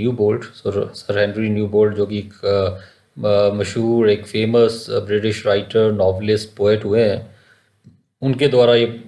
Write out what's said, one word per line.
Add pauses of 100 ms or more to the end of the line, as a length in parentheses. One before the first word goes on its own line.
Newbolt।
So,
सर
हेनरी
न्यूबोल्ट
जो
कि
एक,
अ, (480)
अ,
मशहूर,
एक
फेमस
ब्रिटिश
राइटर,
नॉवेलिस्ट,
पोएट
हुए
हैं, (880)
उनके
द्वारा
ये